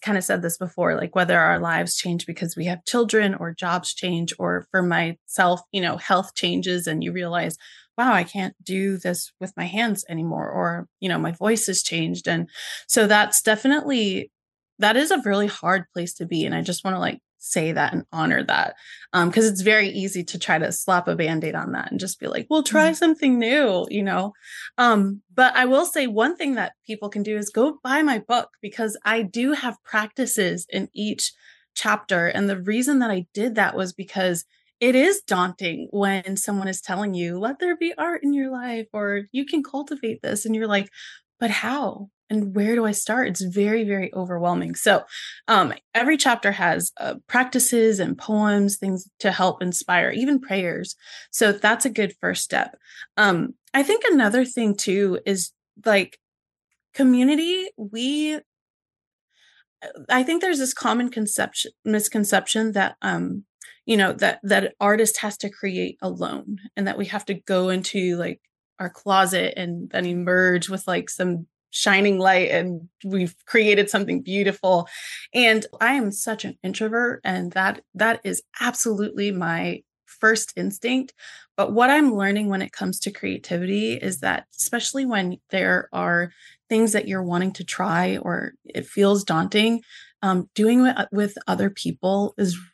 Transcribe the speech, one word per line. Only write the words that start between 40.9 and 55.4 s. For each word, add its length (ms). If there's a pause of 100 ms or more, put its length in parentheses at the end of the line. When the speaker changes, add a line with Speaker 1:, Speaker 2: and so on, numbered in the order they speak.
Speaker 1:
"But 100
how? 580 (200)
And 260
where 200
do 100
I 80
start?" 340
It's 140
very, 420
very 300
overwhelming. 640
So, 280 (440)
um, 260 (200)
every 240
chapter 360
has, 460
uh, 160 (120)
practices 720
and 180
poems, 600
things 300 (120)
to 120
help 300
inspire, 500
even 280
prayers. 560 (360)
So 220
that's 320
a 60
good 300
first 220
step. 340 (400)
Um, 380 (200)
I 80
think 220
another 400
thing 300
too 500
is, 260 (340)